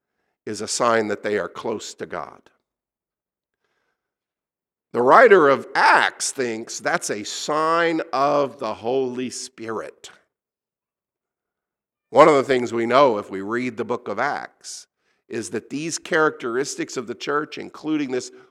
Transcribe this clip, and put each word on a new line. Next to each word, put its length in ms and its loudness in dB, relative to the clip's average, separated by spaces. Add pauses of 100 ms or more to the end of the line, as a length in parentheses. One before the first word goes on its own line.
(460)
is 160 -8
a 60 -8
sign 400 2
that 140 -4
they 160 0
are 100 -4
close 460 -8
to 120 -12
God. 440 -14 (2500)
The 100 0
writer 480 8
of 240 0
Acts 580 2
thinks 480 -6
that's 300 -4
a 140 -6
sign 760 -2 (100)
of 480 0
the 160 -6
Holy 540 -4
Spirit. 840 -12 (2000)
One 160 8
of 80 6
the 80 4
things 300 0
we 140 0
know 320 4
if 120 -10
we 100 -8
read 360 -6
the 80 -6
book 240 -8
of 100 -8
Acts 720 -8 (400)
is 220 -10
that 200 -10
these 260 -8
characteristics 1000 -4
of 100 -8
the 80 -10
church, 420 -6
including 540 -6
this 220 -6 (180)